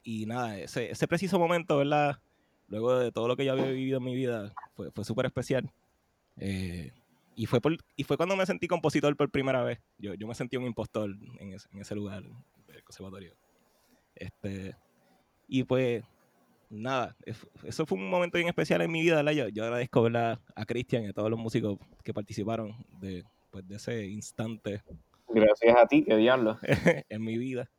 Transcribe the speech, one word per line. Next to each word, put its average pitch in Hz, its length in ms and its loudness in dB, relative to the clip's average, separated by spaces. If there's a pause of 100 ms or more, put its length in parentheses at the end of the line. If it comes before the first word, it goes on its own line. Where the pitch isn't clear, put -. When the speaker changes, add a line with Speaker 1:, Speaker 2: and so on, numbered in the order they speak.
Speaker 1:
y 110 240 -6
nada, 113 320 -6
ese, 98 320 -6
ese 127 160 -2
preciso 175 320 0
momento, 170 400 2
¿verdad? 143 400 2 (500)
Luego 120 300 0
de 123 140 0
todo 113 160 0
lo 123 80 0
que 135 80 -2
yo 135 80 0
había 135 140 0
vivido 131 320 -2
en 123 60 -4
mi 127 100 -4
vida, 120 380 -4 (220)
fue, 95 180 -10
fue 104 120 -6
súper 123 220 0
especial. 127 440 -2 (680)
Eh, 92 540 -6 (440)
y 110 100 -4
fue 120 140 2
por, 160 160 0 (200)
y 139 80 -4
fue - 120 -2
cuando 180 200 0
me 190 100 2
sentí 180 200 -2
compositor 147 500 2
por 143 140 0
primera 131 320 0
vez. 120 180 -4 (180)
Yo, 101 160 -8
yo 101 120 -10
me 117 80 -8
sentí 127 220 -6
un 123 100 -4
impostor 110 440 -4 (280)
en 95 140 -14
ese, 98 200 -18
en 98 80 -14
ese 101 140 -10
lugar 101 300 -8 (420)
del - 180 -20
conservatorio. 95 500 -16 (800)
Este, 95 600 -10 (720)
y 131 160 0
pues, 123 400 0 (640)
nada, 110 560 -4
es-, - 220 -12 (180)
eso 156 220 -4
fue 190 120 -2
un 190 120 -6
momento 175 260 0
bien 170 120 2
especial 170 340 0
en 165 100 0
mi 165 80 0
vida, 165 160 6
¿verdad? 147 160 4
Yo, 143 160 0
yo 107 160 -4
agradezco, 120 380 2
¿verdad? 117 360 2 (160)
A 110 120 -8
Cristian 120 380 -2
y 101 40 -8
a 98 40 -8
todos 107 180 0
los 113 80 -2
músicos 113 400 -2 (260)
que 113 80 -8
participaron 110 640 -6 (240)
de, 92 240 -8 (260)
pues, 95 160 -16
de 98 100 -14
ese 110 300 -6
instante. 107 760 -8 (460)
Speaker 2:
Gracias 110 480 8
a 120 100 10
ti, 147 180 6
qué 110 120 4
diablo. 113 460 4
Speaker 1:
<laughs> - 460 2
En 107 160 -8
mi 113 140 -4
vida. 127 400 -6